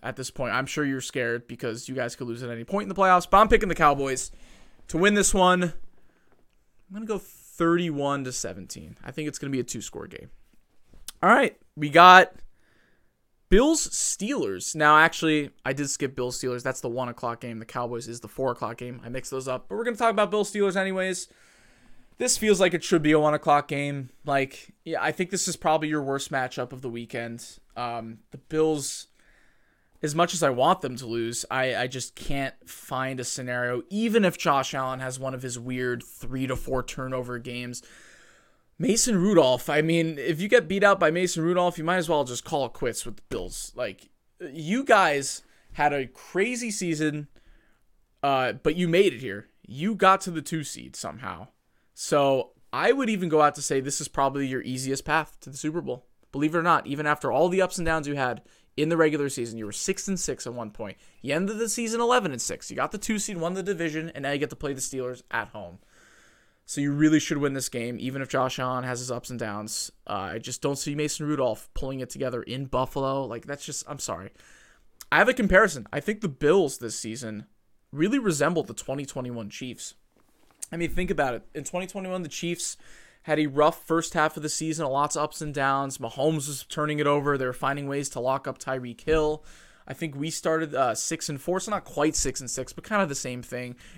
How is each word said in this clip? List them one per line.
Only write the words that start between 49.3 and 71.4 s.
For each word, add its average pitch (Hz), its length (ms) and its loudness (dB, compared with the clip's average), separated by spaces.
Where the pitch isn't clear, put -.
You 180 300 -4
got 190 260 6
to 180 100 -8
the 160 100 -4
two 156 240 -6
seed - 320 -14
somehow. 95 500 -10
So 139 580 2
I 160 180 2
would 269 180 0
even 185 200 -2
go 151 120 4
out 147 140 4
to 151 60 -12
say 139 180 0
this 135 220 -4
is 143 80 -10
probably 139 360 0
your 131 180 -4
easiest 131 420 -4
path 156 340 -2
to - 100 -18
the 139 60 -14
Super 156 240 -6
Bowl. 127 280 -8
Believe 151 200 0
it 175 40 2
or 165 40 2
not, 165 240 4
even 147 220 -2
after 147 240 0
all 147 160 4
the 185 140 2
ups 180 160 0
and 175 80 -2
downs 160 240 0
you 143 60 -4
had 127 260 -2
in 151 140 0
the 170 80 2
regular 151 320 4
season, 117 280 -6
you 110 80 -8
were 104 60 -8
six - 380 -6
and 185 100 -2
six - 260 -6
at 120 80 -8
one 117 180 -10
point. 101 260 -12
You 131 120 -2
ended 196 260 -2
the 226 100 -2
season 233 320 -2
eleven 233 320 2
and 117 80 -6
six. - 280 -8
You - 60 -10
got 131 160 -2
the 208 60 -8
two 208 220 -2
seed, 196 180 -4
won 170 160 -2
the 190 100 -6
division, 165 500 -4
and 139 100 -10
now 135 80 -2
you 143 60 -2
get 147 120 -2
to 151 80 -14
play 143 160 -6
the 131 80 -8
Steelers 127 500 -6
at 113 160 -4
home. 92 320 -14
So - 140 -4
you 143 100 0
really 151 280 6
should 147 180 -2
win 143 160 0
this 131 160 -6
game, 120 300 -6
even 131 240 -6
if 123 40 -12
Josh 131 300 0
Allen 127 260 -4
has 127 160 -4
his 127 120 -8
ups 120 180 -8
and 123 100 -8
downs. 107 520 -8
Uh, 95 280 -6
I 113 60 -6
just 123 240 -10
don't 143 140 0
see 147 180 -4
Mason 151 320 -4
Rudolph 131 480 -2